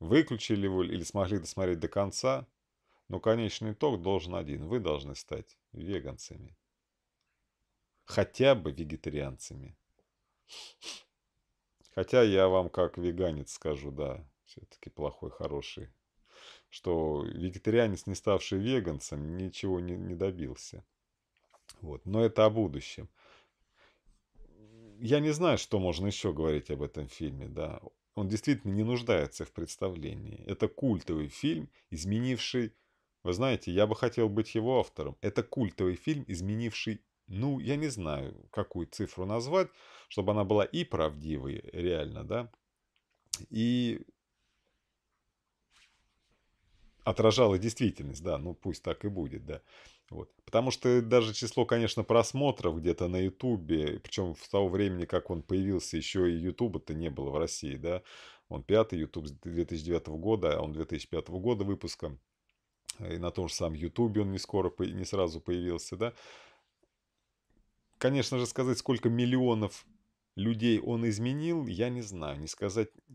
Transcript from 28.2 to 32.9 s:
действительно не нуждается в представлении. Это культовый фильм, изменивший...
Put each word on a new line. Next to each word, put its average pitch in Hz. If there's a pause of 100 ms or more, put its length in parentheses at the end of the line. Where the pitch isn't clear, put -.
действительно 107
не 104
нуждается 113
в -
представлении. 95
Это -
культовый 82
фильм, 156 (200)
изменивший... 110 (480)